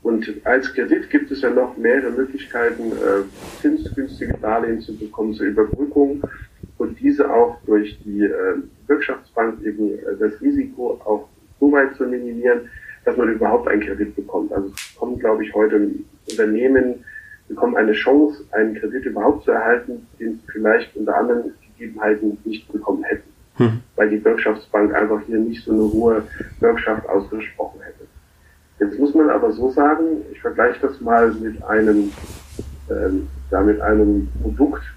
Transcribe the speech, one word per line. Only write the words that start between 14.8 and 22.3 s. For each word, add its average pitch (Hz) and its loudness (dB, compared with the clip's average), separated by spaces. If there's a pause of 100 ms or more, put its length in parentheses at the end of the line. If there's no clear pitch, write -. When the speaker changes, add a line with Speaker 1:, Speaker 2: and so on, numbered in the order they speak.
Speaker 1:
kommen, 120 -6
glaube 110 0
ich, - -12
heute 104 4 (400)
Unternehmen, 123 2 (420)
bekommen 120 -2
eine 107 2
Chance, 143 4
einen 107 0
Kredit - -6
überhaupt 110 0
zu 127 2
erhalten, 117 0 (140)
den 110 -6
sie - -16
vielleicht 110 0
unter 107 -2
anderen 120 0 (240)
Gegebenheiten 107 -2